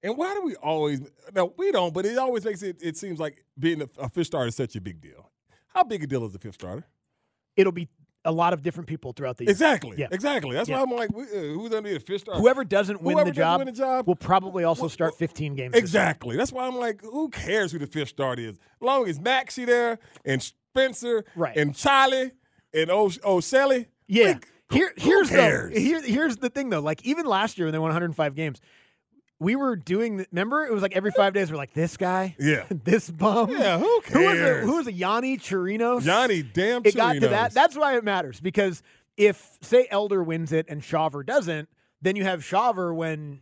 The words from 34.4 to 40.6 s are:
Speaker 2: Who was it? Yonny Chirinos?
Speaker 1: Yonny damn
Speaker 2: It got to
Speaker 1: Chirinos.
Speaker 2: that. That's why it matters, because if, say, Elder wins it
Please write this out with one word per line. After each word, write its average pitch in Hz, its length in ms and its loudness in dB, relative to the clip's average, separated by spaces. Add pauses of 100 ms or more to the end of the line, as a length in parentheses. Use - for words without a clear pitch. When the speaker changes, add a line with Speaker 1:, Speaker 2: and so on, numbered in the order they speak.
Speaker 2:
Who 262 120 2
was 311 100 -2
it? 208 100 -8
Yonny 226 440 0
Chirinos? 214 640 -2
Speaker 1:
Yonny 180 500 2
damn 226 320 0
Speaker 2:
It 208 100 8
got 233 200 2
to - 60 0
Speaker 1:
Chirinos. - 100 4
Speaker 2:
that. 220 240 2
That's 277 220 6
why 277 200 2
it 226 80 0
matters, 180 360 -2
because 185 420 0 (340)
if, - 440 2
say, 247 300 4
Elder 202 320 0
wins 165 300 -2
it 160 160 0